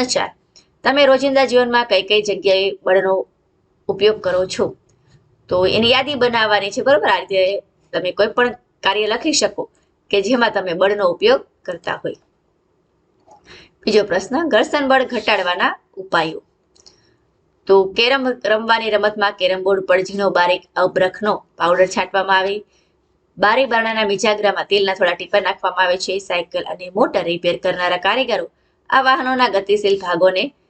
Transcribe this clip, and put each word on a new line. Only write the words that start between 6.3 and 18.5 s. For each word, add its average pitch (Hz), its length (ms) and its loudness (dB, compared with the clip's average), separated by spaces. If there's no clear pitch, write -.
છે, 254 80 -4
બરોબર? 277 280 2
આ 185 100 2
રીતે 190 200 -2
તમે 180 200 -4
કોઈ 208 240 0
પણ 247 180 0
કાર્ય 208 240 0
લખી 240 340 -2
શકો 190 220 -2
કે 202 120 2
જેમાં 233 320 0
તમે 185 200 -4
બળનો 202 360 0
ઉપયોગ 233 320 2
કરતા - 400 -10
હોય. - 180 -10
બીજો 208 240 2
પ્રશ્ન, 208 320 -4
ઘર્ષણ 262 400 0
બળ 262 160 2
ઘટાડવાના 214 680 -2
ઉપાયો. 170 460 -4
તો 196 60 6
કેરમ 254 300 0
રમવાની 220 500 0